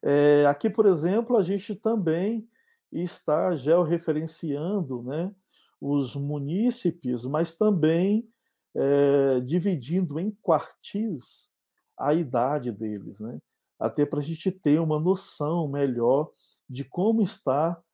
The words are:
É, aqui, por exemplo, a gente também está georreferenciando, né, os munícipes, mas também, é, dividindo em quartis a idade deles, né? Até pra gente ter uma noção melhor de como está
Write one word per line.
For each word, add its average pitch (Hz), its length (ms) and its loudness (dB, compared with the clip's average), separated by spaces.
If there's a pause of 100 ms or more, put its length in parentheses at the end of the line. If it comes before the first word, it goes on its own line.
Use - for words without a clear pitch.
É, 147 460 6
aqui, 160 240 0
por 214 160 4
exemplo, 196 500 2
a 196 60 4
gente 190 320 -4
também 214 720 -2 (440)
está 170 640 -2
georreferenciando, 156 1500 -2
né, 160 280 -6 (480)
os 139 360 -2
munícipes, 143 1080 -4
mas 156 300 -2
também, 196 720 2 (480)
é, 139 640 4
dividindo 160 800 -2
em 208 120 -2 (100)
quartis - 1120 -4 (460)
a 143 160 0
idade 131 580 0
deles, 107 480 -8
né? 117 200 -10 (400)
Até 143 260 0
pra 147 160 -4
gente 165 300 -4
ter 156 280 0
uma 156 200 0
noção 165 680 -2
melhor 139 640 0 (360)
de 131 160 -10
como 220 380 0
está 160 580 -2 (140)